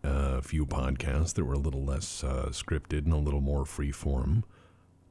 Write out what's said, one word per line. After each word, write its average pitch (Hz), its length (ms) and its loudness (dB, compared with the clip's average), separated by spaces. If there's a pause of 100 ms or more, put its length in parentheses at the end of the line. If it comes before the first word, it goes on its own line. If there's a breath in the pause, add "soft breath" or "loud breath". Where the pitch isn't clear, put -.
a 67 380 2
few 76 240 0
podcasts 71 720 0
that 85 100 2
were 64 80 0
a 69 40 2
little 69 280 0
less, 67 360 -4
uh, 67 300 -2
scripted 76 540 -2
and 80 80 4
a - 20 6
little 73 240 2
more 69 240 2
freeform, 71 800 0 (680 loud breath)